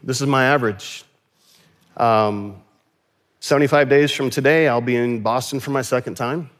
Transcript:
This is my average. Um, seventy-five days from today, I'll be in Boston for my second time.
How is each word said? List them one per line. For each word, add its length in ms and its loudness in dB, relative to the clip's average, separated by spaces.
This 180 -6
is 60 -2
my 180 2
average. 600 0
Um, 640 0
seventy-five 500 2
days 220 4
from 180 -2
today, 400 2
I'll 120 0
be 160 -2
in 260 -2
Boston 380 -2
for 100 -10
my 120 -2
second 340 -4
time. 440 -6